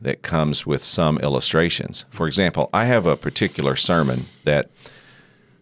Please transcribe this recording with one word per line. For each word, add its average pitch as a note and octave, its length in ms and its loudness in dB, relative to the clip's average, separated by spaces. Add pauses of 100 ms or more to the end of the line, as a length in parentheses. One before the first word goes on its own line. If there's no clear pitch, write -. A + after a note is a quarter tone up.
that - 220 -4
comes D2+ 420 0
with C#2+ 180 -2
some D#2 360 2
illustrations. D2 920 -2
For E2 160 -4
example, D#2+ 460 0
I A2+ 140 2
have A#2 200 2
a D2 100 4
particular C#2 600 -2
sermon C2+ 500 0 (180)
that, D2 260 2 (920)